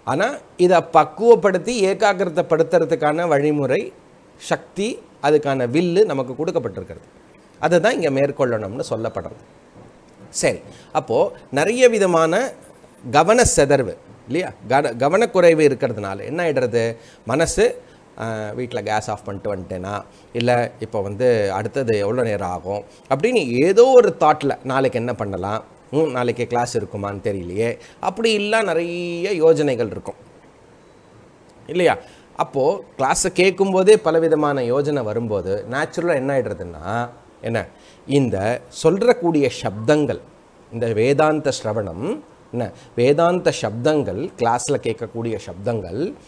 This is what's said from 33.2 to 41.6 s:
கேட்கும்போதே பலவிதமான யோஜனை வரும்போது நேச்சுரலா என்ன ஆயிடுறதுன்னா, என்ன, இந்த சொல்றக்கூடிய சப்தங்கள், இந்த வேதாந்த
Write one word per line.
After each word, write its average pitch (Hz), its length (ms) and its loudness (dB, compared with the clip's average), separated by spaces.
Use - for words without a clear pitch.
கேட்கும்போதே 190 640 4
பலவிதமான 156 640 2
யோஜனை 139 420 0
வரும்போது 104 680 -4
நேச்சுரலா 165 420 -2
என்ன 135 240 0
ஆயிடுறதுன்னா, 101 720 -6
என்ன, 110 260 -4
இந்த 120 540 0
சொல்றக்கூடிய 170 680 2
சப்தங்கள், 113 580 0
இந்த 113 200 -2
வேதாந்த 143 580 2